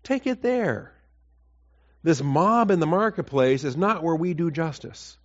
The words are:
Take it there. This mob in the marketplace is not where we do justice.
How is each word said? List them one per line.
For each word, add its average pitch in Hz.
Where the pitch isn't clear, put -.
Take 262
it 254
there. 202
This 156
mob 190
in 180
the 156
marketplace 139
is 135
not 165
where 165
we 175
do 165
justice. -